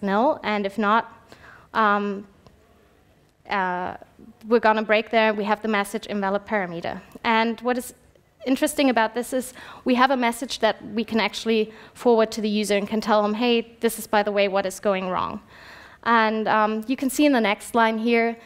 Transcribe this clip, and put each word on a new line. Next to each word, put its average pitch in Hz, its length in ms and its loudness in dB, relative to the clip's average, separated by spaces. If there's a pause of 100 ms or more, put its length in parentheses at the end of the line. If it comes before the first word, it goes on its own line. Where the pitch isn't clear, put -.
nil, 208 400 2
and 208 240 -2
if 196 120 -10
not, 214 320 0 (600)
um, 202 540 0 (1200)
uh, 180 480 -4 (520)
we're 226 120 4
gonna 220 220 2
break 214 280 0
there. 220 240 2
We 208 100 -4
have 208 180 -2
the 220 60 -4
message 208 380 -2
invalid 202 400 -4
parameter. 180 540 -6 (240)
And 226 360 0
what 240 160 0
is - 180 -8 (520)
interesting 277 440 2
about 220 240 0
this 240 180 -6
is 254 200 -4 (320)
we 254 120 2
have 262 140 4
a 277 60 0
message 240 440 -2
that 214 160 2 (180)
we 220 100 -2
can 220 160 -2
actually 214 520 -2 (220)
forward 220 380 2
to 233 80 -8
the 214 80 -2
user 208 280 0
and 202 120 -2
can 220 120 -2
tell 214 220 2
them, 208 120 0
"Hey, 233 460 0
this 226 180 -2
is, 208 80 -12
by 208 160 2
the 208 100 -4
way, 202 160 2
what 190 180 -2
is 185 140 -10
going 190 280 -2
wrong." 180 320 -4 (640)
And, 220 420 2
um, 220 400 2
you 262 100 -4
can 262 140 -4
see 302 160 2
in 285 60 4
the 247 80 2
next 214 340 -2
line 226 240 2
here, 233 480 0